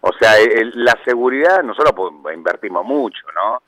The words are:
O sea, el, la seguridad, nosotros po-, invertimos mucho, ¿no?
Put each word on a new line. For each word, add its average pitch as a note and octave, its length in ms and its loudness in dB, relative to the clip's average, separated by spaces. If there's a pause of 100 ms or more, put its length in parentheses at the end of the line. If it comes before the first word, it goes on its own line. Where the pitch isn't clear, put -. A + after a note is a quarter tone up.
O F#2 120 -2
sea, A2 260 4
el, A2+ 340 2 (120)
la A#2+ 200 4
seguridad, C3 600 2
nosotros C3+ 280 0
po-, D#2 400 -8
invertimos F2 540 -6
mucho, C3 360 -4 (120)
¿no? G2+ 340 -4